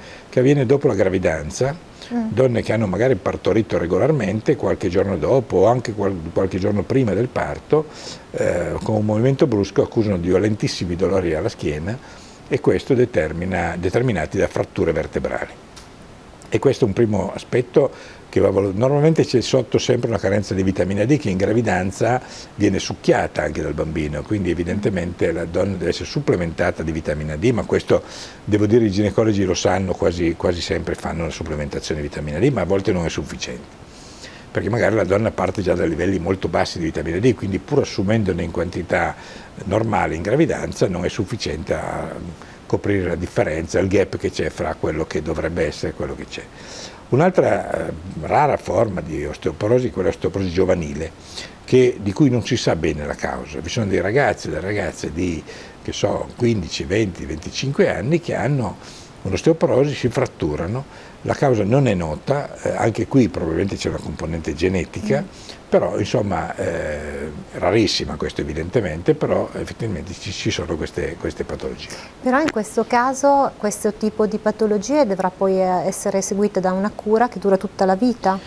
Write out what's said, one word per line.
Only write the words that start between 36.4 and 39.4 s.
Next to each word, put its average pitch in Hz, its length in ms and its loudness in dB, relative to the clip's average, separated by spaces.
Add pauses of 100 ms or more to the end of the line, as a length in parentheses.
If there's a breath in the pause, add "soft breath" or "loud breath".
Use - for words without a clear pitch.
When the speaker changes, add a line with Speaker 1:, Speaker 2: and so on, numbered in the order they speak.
Speaker 1:
bassi 92 300 0
di 85 80 -2
vitamina 82 340 -2
D, 117 140 4
quindi 98 240 -4
pur - 240 0
assumendone 98 600 0
in - 80 -4
quantità 87 640 -2 (500 loud breath)